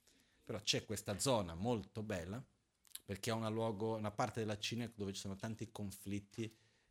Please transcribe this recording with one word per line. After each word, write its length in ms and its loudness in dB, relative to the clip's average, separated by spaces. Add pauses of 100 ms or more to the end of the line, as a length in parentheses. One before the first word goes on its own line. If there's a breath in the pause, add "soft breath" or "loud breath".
(440 soft breath)
però 160 -4
c'è 260 2
questa 340 -2
zona 360 4
molto 480 0
bella, 400 -2 (600)
perché 240 -2
è 40 4
una 160 2
luogo, 460 2
una 160 0
parte 280 2
della 180 2
Cina 380 -2
dove 180 -2
ci 60 -4
sono 160 -4
tanti 360 -4
conflitti, 840 -4 (360 soft breath)